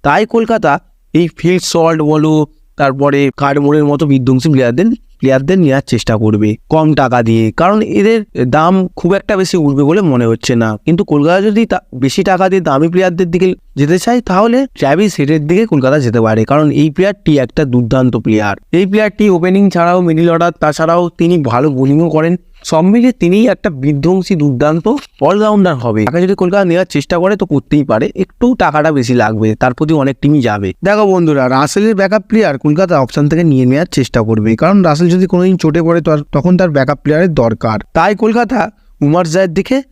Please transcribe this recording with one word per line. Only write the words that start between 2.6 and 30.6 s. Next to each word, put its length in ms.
তারপরে 600
কার্ডমোরের 480
মতো 200
বিধ্বংসী 440
প্লেয়ারদের, 360
প্লেয়ারদের 400
নেওয়ার 280
চেষ্টা 300
করবে 380
কম 240
টাকা 300
দিয়ে, 280
কারণ 300
এদের 680
দাম 460
খুব 180
একটা 240
বেশি 200
উঠবে 260
বলে 180
মনে 240
হচ্ছে 300
না। 300
কিন্তু 180
কলকাতা 380
যদি 240
তা-, 180
বেশি 280
টাকা 260
দিয়ে 120
দামি 260
প্লেয়ারদের 440
দিকে 240
যেতে 240
চায় 220
তাহলে 440
ট্র্যাভিস 540
হেডের 280
দিকে 180
কলকাতা 340
যেতে 220
পারে, 240
কারণ 260
এই 180
প্লেয়ারটি 480
একটা 280
দুর্দান্ত 520
প্লেয়ার। 380
এই 140
প্লেয়ারটি 440
ওপেনিং 400
ছাড়াও 320
মিডল 280
অর্ডার, 300
তাছাড়াও 500
তিনি 280
ভালো 320
বোলিংও 400
করেন, 260
সব 200
মিলিয়ে 280
তিনিই 360
একটা 220
বিধ্বংসী 680
দুর্দান্ত 600
অলরাউন্ডার 540
হবে। 300
তাকে 160
যদি 140
কলকাতা 300
নেওয়ার 240
চেষ্টা 280
করে 180
তো 100
করতেই 380
পারে, 320
একটু 400
টাকাটা 360
বেশি 220
লাগবে, 420
তার 180
প্রতি 200
অনেক 280
টিমই 200
যাবে। 320